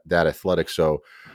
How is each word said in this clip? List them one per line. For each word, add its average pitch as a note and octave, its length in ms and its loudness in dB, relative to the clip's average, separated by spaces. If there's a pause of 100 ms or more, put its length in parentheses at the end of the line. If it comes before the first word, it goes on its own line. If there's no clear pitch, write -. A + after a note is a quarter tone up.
that E2+ 180 2
athletic. E2+ 440 -2
So D#2 340 0 (320)